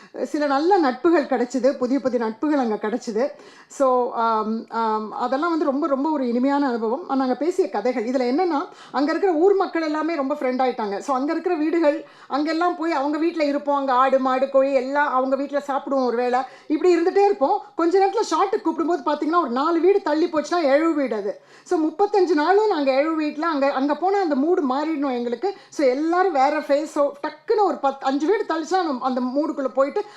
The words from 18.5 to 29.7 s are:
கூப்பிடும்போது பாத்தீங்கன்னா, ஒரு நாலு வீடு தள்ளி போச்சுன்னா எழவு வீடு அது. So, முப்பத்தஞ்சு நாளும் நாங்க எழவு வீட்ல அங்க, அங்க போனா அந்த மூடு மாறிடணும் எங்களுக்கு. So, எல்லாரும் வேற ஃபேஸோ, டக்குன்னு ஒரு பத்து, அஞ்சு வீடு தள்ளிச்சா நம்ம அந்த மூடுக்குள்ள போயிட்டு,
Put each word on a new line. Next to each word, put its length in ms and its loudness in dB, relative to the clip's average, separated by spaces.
கூப்பிடும்போது 360 0
பாத்தீங்கன்னா, 360 0
ஒரு 100 -2
நாலு 300 0
வீடு 220 4
தள்ளி 240 0
போச்சுன்னா 360 0
எழவு 320 4
வீடு 200 0
அது. 260 -6
So, 180 -2
முப்பத்தஞ்சு 540 2
நாளும் 340 4
நாங்க 240 0
எழவு 220 2
வீட்ல 320 -4
அங்க, 260 0
அங்க 220 0
போனா 260 0
அந்த 140 0
மூடு 400 0
மாறிடணும் 380 -4
எங்களுக்கு. 420 -4
So, 180 -2
எல்லாரும் 460 0
வேற 260 2
ஃபேஸோ, 520 0
டக்குன்னு 420 -2
ஒரு 120 0
பத்து, 300 -2
அஞ்சு 200 -2
வீடு 180 2
தள்ளிச்சா 400 -2
நம்ம 220 -4
அந்த 140 -2
மூடுக்குள்ள 480 -2
போயிட்டு, 320 0